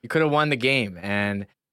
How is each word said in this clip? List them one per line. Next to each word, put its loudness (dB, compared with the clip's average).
You -16
could 2
have 2
won 2
the 0
game 0
and, -2
uh, -18